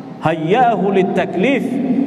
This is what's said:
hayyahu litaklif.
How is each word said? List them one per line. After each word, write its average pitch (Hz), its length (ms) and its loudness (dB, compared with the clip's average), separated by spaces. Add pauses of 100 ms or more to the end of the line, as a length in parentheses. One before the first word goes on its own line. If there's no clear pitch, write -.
(260)
hayyahu 185 640 2
litaklif. 196 720 0 (440)